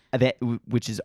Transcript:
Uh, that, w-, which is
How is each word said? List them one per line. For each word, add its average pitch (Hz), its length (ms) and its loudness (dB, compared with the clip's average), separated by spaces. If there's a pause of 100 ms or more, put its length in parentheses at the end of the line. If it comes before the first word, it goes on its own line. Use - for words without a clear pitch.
(140)
Uh, 131 40 0
that, 127 240 2
w-, 117 240 -2
which 117 240 -2
is 107 160 -6